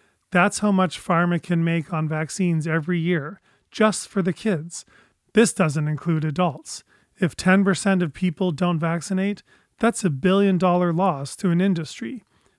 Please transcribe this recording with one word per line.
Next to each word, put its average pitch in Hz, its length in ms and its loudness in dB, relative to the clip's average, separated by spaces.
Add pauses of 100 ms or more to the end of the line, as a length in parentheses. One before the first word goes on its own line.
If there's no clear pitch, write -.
(320)
That's 185 280 2
how 208 120 2
much 185 280 2
pharma 175 420 0
can 170 220 0
make 165 300 -2
on 156 160 -2
vaccines 160 560 -2
every 165 340 -2
year, 165 400 -4 (300)
just - 380 0
for 190 160 -2
the 170 100 0
kids. 170 500 -6 (500)
This 220 200 4
doesn't 151 340 0
include 156 380 -2
adults. 156 580 -4 (360)
If 175 160 0
ten 190 280 4
percent 190 400 2
of 151 100 -2
people 185 380 -2
don't 175 260 0
vaccinate, 185 640 -2 (380)
that's - 240 0
a 185 60 0
billion 190 480 2
dollar 180 340 2
loss 160 460 -2
to 190 120 -2
an 170 120 2
industry. 196 640 -4 (360)